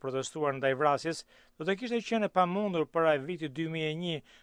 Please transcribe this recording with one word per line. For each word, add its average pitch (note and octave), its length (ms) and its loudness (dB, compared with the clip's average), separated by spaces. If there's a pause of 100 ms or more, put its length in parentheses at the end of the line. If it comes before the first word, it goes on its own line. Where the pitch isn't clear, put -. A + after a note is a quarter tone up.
protestuar C3+ 520 -2
ndaj C3+ 240 2
vrasjes, D3+ 460 0 (340)
do D#3+ 80 -10
të F#3 120 2
kishte A#3+ 280 -2
qenë A3 240 0
e - 40 -10
pamundur F3+ 520 2
para D#3+ 320 4
vitit D3+ 400 -6
dy E3 160 -2
mijë D#3 160 -2
e D#3 80 -4
një, E3+ 220 -4 (240)